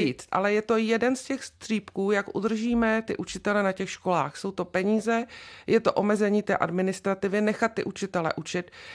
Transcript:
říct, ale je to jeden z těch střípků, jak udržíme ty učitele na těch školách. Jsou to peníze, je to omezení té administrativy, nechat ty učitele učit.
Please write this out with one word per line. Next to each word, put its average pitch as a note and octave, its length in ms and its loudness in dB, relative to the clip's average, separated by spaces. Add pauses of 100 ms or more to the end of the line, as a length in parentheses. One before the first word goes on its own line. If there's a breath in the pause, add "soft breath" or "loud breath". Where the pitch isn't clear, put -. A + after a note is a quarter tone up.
říct, B2+ 260 -4
ale G3+ 220 2
je G#3 80 2
to A3 160 2
jeden A3+ 380 2
z - 80 -12
těch C4+ 200 -6
střípků, G3+ 680 -4
jak G3 240 0
udržíme A3+ 680 2
ty - 160 -6
učitele G#3 460 -2
na F#3+ 80 2
těch F#3+ 180 -6
školách. D#3 480 0
Jsou G3 140 -6
to F#3 140 -4
peníze, G#3+ 600 0 (420 loud breath)
je A3+ 120 6
to A3+ 140 4
omezení G#3 500 2
té G#3 140 0
administrativy, F#3+ 840 0
nechat G#3+ 320 0
ty - 100 -4
učitele F3+ 520 -2
učit. F3 360 -6 (240 loud breath)